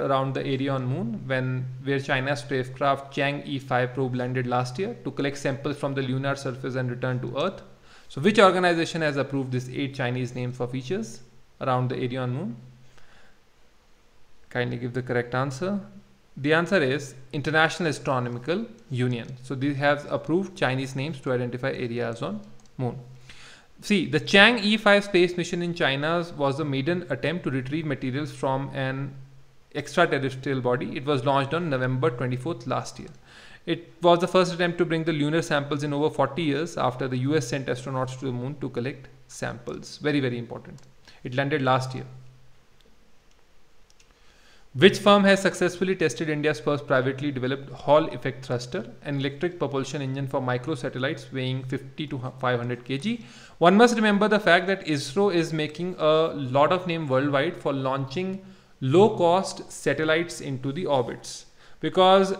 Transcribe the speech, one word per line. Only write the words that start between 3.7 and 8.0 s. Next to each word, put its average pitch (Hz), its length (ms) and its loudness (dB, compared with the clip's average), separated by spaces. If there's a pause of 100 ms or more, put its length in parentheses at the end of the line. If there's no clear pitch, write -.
probe 131 220 -2
landed 127 320 -2
last 127 320 -2
year 220 240 -4
to 139 80 -4
collect 143 260 -4
samples 143 400 -4
from 139 180 -4
the 135 60 -2
lunar 135 360 -2
surface 127 380 -6
and 123 140 -2
return 127 360 -2
to 127 120 -6
Earth? 185 240 -2 (460)